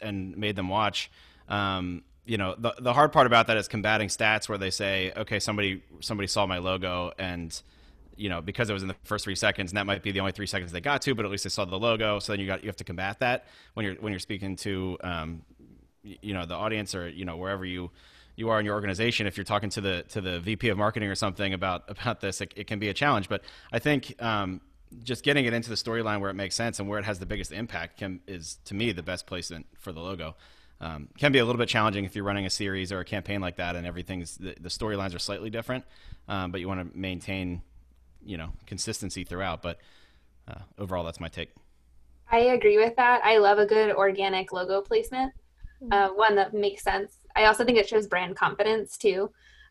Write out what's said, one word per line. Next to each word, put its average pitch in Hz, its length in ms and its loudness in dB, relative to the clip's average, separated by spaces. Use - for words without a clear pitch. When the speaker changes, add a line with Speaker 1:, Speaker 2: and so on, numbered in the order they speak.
Speaker 1:
and 95 360 -6
made 104 180 -2
them 92 140 -2
watch. 101 420 0
Um, 92 540 -2
you 113 120 -2
know, 92 200 -2
the, 117 220 -2
the 123 140 2
hard 147 180 6
part 139 160 8
about 117 200 8
that 113 100 4
is 104 100 0
combating 107 400 0
stats 107 400 2
where 104 100 -4
they 95 140 -2
say, 95 460 0
"Okay, 104 220 -2
somebody, 101 440 -2
somebody 101 280 -4
saw 101 180 2
my 92 140 -2
logo 90 600 -2
and, 87 420 -6
you 101 140 -6
know, 85 120 -4
because 101 280 -2
it 104 40 0
was 95 80 -2
in 95 60 -4
the 92 160 -6
first 107 220 -4
three 95 100 -4
seconds, 98 360 0
and 104 60 -2
that 101 80 0
might 101 160 -2
be 101 100 -4
the 95 100 0
only 95 100 0
three 101 140 -8
seconds 90 260 -6
they 87 80 -6
got 139 220 -2
to, 139 120 0
but 110 120 -2
at 95 60 -4
least 98 120 -4
they 95 60 -6
saw 101 160 -2
the 95 120 -6
logo." 110 420 2
So 107 120 -6
then 101 80 -2
you 95 80 -4
got, 95 160 -4
you 107 60 -8
have - 80 -10
to 95 80 -12
combat 95 340 -6
that 123 260 0
when 113 120 -4
you're, 95 100 -4
when 107 180 -6
you're 90 60 -6
speaking 98 380 -6
to, 92 460 -4
um, 82 380 -6
y-, 101 180 -18
you 101 120 -6
know, 90 120 -4
the 85 100 -8
audience 107 400 -4
or, 87 140 -6
you 87 160 -10
know, 85 100 -6
wherever 92 300 -6
you, 90 260 -6
you 113 120 -4
are 110 100 4
in 104 60 0
your 104 100 0
organization. 104 520 0
If 92 80 -4
you're 98 80 -6
talking 104 280 0
to 110 100 -6
the, 92 280 -2
to 107 120 -6
the 90 180 -4
V 101 160 -2
P 117 140 0
of 95 80 0
marketing 107 320 0
or 98 60 -2
something 98 380 -2
about, 92 360 -2
about 104 320 -6
this, 98 180 -4
it, 95 160 -8
it 101 120 -10
can 107 120 -4
be 104 80 -2
a 98 60 -2
challenge. 127 340 2
But 101 160 -2
I 120 80 0
think, 143 440 0
um, 101 380 -2
just 123 200 -6
getting 143 220 4
it 117 80 2
into 117 160 -2
the 110 60 -6
storyline 110 460 -2
where 98 80 -2
it 95 60 -6
makes 98 200 -4
sense 117 240 -4
and 98 80 -4
where 104 120 -2
it 98 60 -6
has 101 140 -4
the 95 60 -8
biggest 95 260 -8
impact 85 460 -8
can, 92 300 -8
is, 87 380 -12
to 98 100 -10
me, 113 180 0
the 85 100 -8
best 90 220 -8
placement 82 400 -10
for - 140 -14
the 80 80 -12
logo. 82 360 -8
Um, 76 260 -10
can 143 140 4
be 135 80 8
a 117 60 6
little 120 140 2
bit 120 100 0
challenging 107 340 2
if 92 120 -6
you're 101 100 -4
running 101 200 -2
a 92 40 -4
series 95 420 -4
or 95 80 -4
a 87 60 -6
campaign 101 340 -4
like 90 160 -4
that 87 200 -4
and 87 120 -6
everything's, 87 500 -8
the, 92 220 -10
the 87 100 -12
storylines 98 460 -2
are 85 40 -6
slightly 101 300 -6
different, 117 360 -6
um, 92 240 -2
but 95 80 -4
you 87 80 -4
wanna 92 260 -4
maintain 92 680 -4
you 92 120 -8
know, 80 140 -10
consistency 95 580 -6
throughout. 87 380 -4
But, 85 180 -6
uh, - 120 -14
overall, 92 260 -4
that's 82 160 -8
my 82 100 -8
take. - 200 -8
Speaker 2:
I 233 80 6
agree 233 380 8
with 233 180 6
that. 247 280 6
I 220 140 8
love 208 220 8
a 208 60 10
good 214 300 6
organic 190 560 2
logo 185 300 0
placement, 254 520 0
Speaker 3:
Mm-hmm. 233 120 0
Speaker 2:
uh, 196 220 6
one 208 200 6
that 196 180 4
makes 202 300 0
sense. 196 340 -2
I 214 100 8
also 214 200 8
think 240 120 8
it 202 120 6
shows 214 180 4
brand 180 300 0
confidence 208 600 2
too, 196 340 4